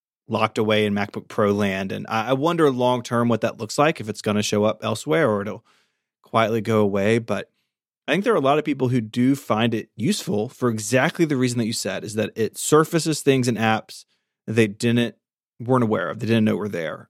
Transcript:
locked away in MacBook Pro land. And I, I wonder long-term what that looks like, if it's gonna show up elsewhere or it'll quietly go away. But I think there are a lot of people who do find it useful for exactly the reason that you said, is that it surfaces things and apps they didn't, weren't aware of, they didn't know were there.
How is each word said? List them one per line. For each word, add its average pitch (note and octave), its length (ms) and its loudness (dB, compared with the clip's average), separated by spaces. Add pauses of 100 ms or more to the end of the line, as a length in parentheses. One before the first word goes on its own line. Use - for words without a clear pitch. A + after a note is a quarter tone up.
(280)
locked A2 300 -2
away G#2+ 280 2
in G2+ 80 0
MacBook G2+ 340 -4
Pro G#2 240 2
land. G2 400 -2
And G#2 160 -8
I, A2 220 -2
I C3+ 40 0
wonder D#3+ 360 2
long-term B2 580 0
what A2+ 140 0
that A2 160 -2
looks A2 200 -10
like, D3+ 220 2
if G#2+ 80 -12
it's G#2 140 -8
gonna G#2 220 0
show G#2 200 0
up G#2+ 200 0
elsewhere C#3 460 0
or G2+ 120 -2
it'll G2+ 240 -10 (560)
quietly A2+ 400 0
go A2 180 2
away. G2+ 380 2
But G#2 340 -6 (560)
I C3 60 2
think F#3+ 100 0
there A#3+ 100 2
are F#3+ 40 2
a - 20 0
lot C#3 180 4
of D3 60 0
people C3+ 260 0
who B2+ 120 2
do B2 340 0
find A#2 380 0
it G#2+ 220 -4
useful A2 520 -2
for B2 220 -2
exactly B2+ 560 0
the D3 100 0
reason B2 220 0
that A#2 80 0
you G#2+ 80 -2
said, F#2+ 320 -6
is - 100 -10
that G#2+ 200 -2
it A2 220 -4
surfaces D#3 640 2
things C3 260 2
and A2+ 100 -2
apps A2 480 -2 (420)
they A2 200 4
didn't, A#2 480 0 (440)
weren't B2 240 2
aware G2+ 260 0
of, F2+ 100 -8
they A2+ 80 -6
didn't A2+ 180 4
know G#2+ 100 2
were G2 140 -4
there. E2 400 -8